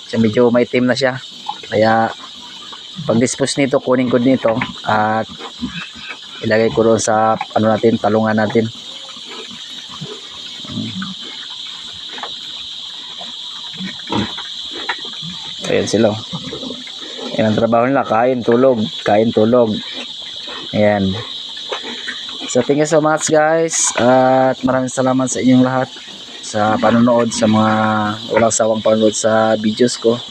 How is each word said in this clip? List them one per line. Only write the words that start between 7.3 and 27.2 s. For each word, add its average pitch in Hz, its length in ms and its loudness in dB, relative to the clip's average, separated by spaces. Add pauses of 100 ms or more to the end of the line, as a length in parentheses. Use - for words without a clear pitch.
ano 110 160 4
natin, 113 240 4
talungan 110 400 2
natin. 110 320 2 (4000)
Ayan 98 160 2
sila. 104 240 4 (1200)
Ayan 110 160 0
ang 107 80 2
trabaho 117 320 4
nila. 135 160 2
Kain, 120 400 2
tulog. 120 400 4 (240)
Kain, 110 240 4
tulog. 113 400 4 (1040)
Ayan. 104 400 2 (1300)
So, - 160 0
thank 143 180 2
you 151 80 2
so 156 140 4
much, 156 320 0
guys. 160 640 2
At 131 680 4
maraming 127 300 0
salamat 127 340 2
sa - 140 -4
inyong 127 240 6
lahat 131 260 0 (540)
sa 107 340 2
panonood, 117 540 4